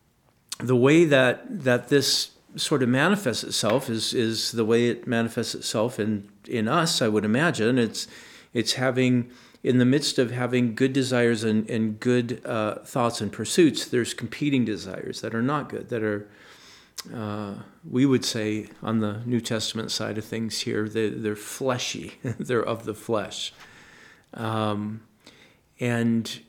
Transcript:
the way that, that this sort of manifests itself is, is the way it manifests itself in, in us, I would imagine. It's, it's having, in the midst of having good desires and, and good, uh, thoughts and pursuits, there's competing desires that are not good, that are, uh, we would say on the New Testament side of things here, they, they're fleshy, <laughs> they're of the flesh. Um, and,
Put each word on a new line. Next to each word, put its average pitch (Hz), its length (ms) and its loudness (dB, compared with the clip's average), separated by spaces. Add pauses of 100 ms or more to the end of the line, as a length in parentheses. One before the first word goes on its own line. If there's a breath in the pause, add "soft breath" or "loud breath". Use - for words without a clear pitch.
(600)
the 123 160 2
way 147 280 8
that, 135 600 2
that 123 240 2
this - 420 2 (240)
sort 147 300 0
of 117 40 2
manifests 139 540 2
itself 120 480 0
is, 113 240 -2
is 113 380 0
the 113 120 0
way 117 240 4
it - 160 -4
manifests 113 520 -2
itself 120 420 -2
in, 104 300 -2 (180)
in 113 220 -2
us, 160 340 2
I 117 60 2
would 107 160 2
imagine. 120 520 2
It's, 113 300 0 (480 loud breath)
it's 113 200 0
having, 127 560 2 (320 loud breath)
in 127 160 4
the 123 60 6
midst 143 340 2
of 120 120 2
having 123 440 0
good 131 180 2
desires 120 520 2
and, 110 240 2
and 110 320 -2
good, 123 460 0
uh, 110 300 -2
thoughts 117 440 -2
and 104 100 -2
pursuits, 127 540 2
there's 117 300 -2
competing 131 500 0
desires 95 560 -6
that 107 140 -8
are 113 80 -2
not 143 260 -2
good, 110 220 -10
that 113 120 -2
are, 104 260 -4 (840 loud breath)
uh, 104 420 -8 (300)
we 135 220 2
would 131 180 4
say 107 440 -4 (140)
on 110 180 0
the 107 260 -2
New 123 140 0
Testament 110 500 -4
side 107 260 -4
of 107 80 -8
things 113 360 -6
here, 110 280 -2
they, 107 220 0
they're 107 260 -4
fleshy, - 840 -6
<laughs> - 40 -20
they're 120 420 -2
of 113 200 -4
the 107 100 -6
flesh. - 580 -4 (800 loud breath)
Um, 107 680 -4 (800 soft breath)
and, 117 680 0